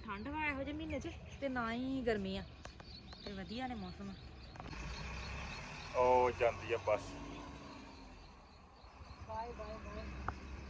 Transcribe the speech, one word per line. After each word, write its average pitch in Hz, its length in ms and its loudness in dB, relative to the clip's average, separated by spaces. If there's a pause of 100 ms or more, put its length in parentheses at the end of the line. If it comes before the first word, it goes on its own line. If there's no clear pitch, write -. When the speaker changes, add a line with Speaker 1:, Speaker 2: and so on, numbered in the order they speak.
Speaker 1:
ਠੰਡ 214 220 -2
ਵਾ 302 180 2
ਇਹੋ 277 180 2
ਜਿਹੇ 294 140 -2
ਮਹੀਨੇ 311 220 0
'ਚ 320 100 -2 (320)
ਤੇ 277 80 2
ਨਾ 240 240 2
ਹੀ 262 280 2
ਗਰਮੀ 202 360 2
ਆ, 190 60 -4 (800)
ਤੇ 202 60 -4
ਵਧੀਆ 202 360 -2
ਨੇ 247 80 -4
ਮੌਸਮ। 196 380 -6 (1800)
Speaker 2:
ਉਹ 127 440 10
ਜਾਂਦੀ 113 340 4
ਆ 113 40 8 (100)
ਬੱਸ। 104 140 8 (2250)
Speaker 1:
ਬਾਏ, 220 320 -2
ਬਾਏ, 214 140 -6
ਬਾਏ। 214 300 -6 (680)